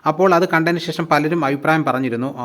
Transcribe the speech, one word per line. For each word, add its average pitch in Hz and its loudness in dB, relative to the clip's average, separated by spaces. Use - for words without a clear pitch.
അപ്പോൾ 180 2
അത് 175 2
കണ്ടതിന് 165 2
ശേഷം 165 -6
പലരും 151 0
അഭിപ്രായം 151 0
പറഞ്ഞിരുന്നു. 127 -4